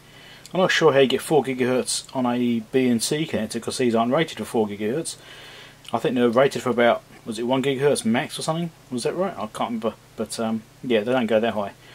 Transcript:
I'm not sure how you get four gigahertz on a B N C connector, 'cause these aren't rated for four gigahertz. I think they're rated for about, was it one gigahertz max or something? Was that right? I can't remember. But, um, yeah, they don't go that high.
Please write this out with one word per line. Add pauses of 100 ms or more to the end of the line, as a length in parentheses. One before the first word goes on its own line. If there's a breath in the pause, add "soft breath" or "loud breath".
(520 loud breath)
I'm
not
sure
how
you
get
four
gigahertz
on
a (140)
B
N
C
connector,
'cause
these
aren't
rated
for
four
gigahertz. (800 loud breath)
I
think
they're
rated
for
about, (200)
was
it
one
gigahertz
max
or
something? (180)
Was
that
right?
I
can't
remember. (220)
But,
um, (180)
yeah,
they
don't
go
that
high. (200 loud breath)